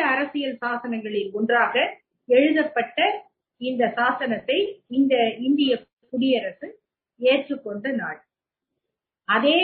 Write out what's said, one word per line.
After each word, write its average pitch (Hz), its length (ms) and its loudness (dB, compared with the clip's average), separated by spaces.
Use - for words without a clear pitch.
அரசியல் 277 520 -4
சாசனங்களில் 220 720 -6
ஒன்றாக 226 420 0
எழுதப்பட்ட 294 680 2
இந்த 247 300 -2
சாசனத்தை 254 680 -2
இந்த 269 240 4
இந்திய 269 320 2
குடியரசு 240 560 -2
ஏற்றுக்கொண்ட 254 720 -2
நாள். 170 260 -6
அதே 233 360 4